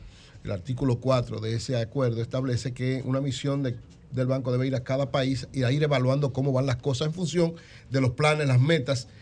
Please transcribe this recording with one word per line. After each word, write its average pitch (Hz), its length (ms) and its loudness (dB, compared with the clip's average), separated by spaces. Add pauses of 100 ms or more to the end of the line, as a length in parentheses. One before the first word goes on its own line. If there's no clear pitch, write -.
(420)
el 104 100 -6
artículo 123 440 0
cuatro 120 420 0
de 110 160 -4
ese 120 220 -2
acuerdo 117 460 -2
establece 127 500 -2
que 127 320 -2
una 131 160 0
misión 139 420 -2
de, 123 140 -2 (340)
del 127 160 0
banco 131 260 0
debe 127 140 0
ir 131 80 0
a 127 80 -2
cada 131 280 -2
país 135 420 0
y 135 120 0
a 120 60 2
ir 147 120 2
evaluando 135 500 2
cómo 135 180 0
van 131 140 2
las 127 120 0
cosas 143 320 -2
en 160 40 -2
función 165 420 0 (360)
de 131 100 2
los 127 120 2
planes, 151 360 2
las 123 100 6
metas 139 500 2 (140)